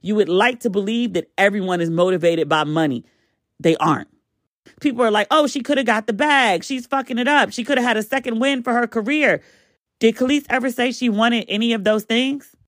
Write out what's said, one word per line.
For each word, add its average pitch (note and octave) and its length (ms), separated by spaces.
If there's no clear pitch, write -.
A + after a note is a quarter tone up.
You G3+ 140
would G3 140
like A#3 320
to B3 100
believe G#3 420
that F3 240
everyone F#3+ 440
is E3 100
motivated E3+ 580
by D#3 140
money. D3 400
They E3 180
aren't. D#3 300
People B3 220
are A3 80
like, G#3 180
"Oh, D4+ 160
she C4 160
coulda C4+ 220
got A3 240
the A#3 60
bag. B3+ 500
She's B3+ 240
fucking C4 320
it A#3+ 80
up. C4 240
She A#3+ 120
coulda B3+ 200
had A#3 140
a A3 60
second B3 360
win C4 240
for A#3+ 100
her A#3+ 140
career." A#3 540
Did A3+ 160
Khalees C#4 340
ever B3+ 220
say B3 200
she B3 160
wanted A3+ 400
any A3+ 260
of G#3 100
those G#3+ 200
things? C4 520